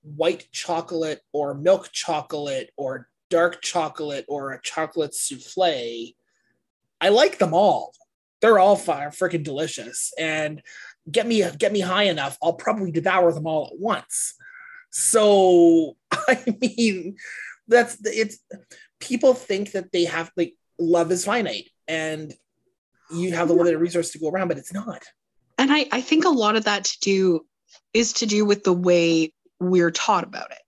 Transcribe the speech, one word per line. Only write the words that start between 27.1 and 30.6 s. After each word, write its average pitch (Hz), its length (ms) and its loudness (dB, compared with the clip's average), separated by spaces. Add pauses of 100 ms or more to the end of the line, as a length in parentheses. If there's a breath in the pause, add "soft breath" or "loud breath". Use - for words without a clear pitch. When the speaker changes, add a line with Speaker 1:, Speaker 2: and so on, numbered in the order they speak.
Speaker 2:
is 226 200 2
to 240 120 -2
do 208 180 2
with 202 200 0
the 190 80 2
way 170 600 2 (280)
we're 180 300 2
taught 175 340 0
about - 260 -14
it. - 180 -20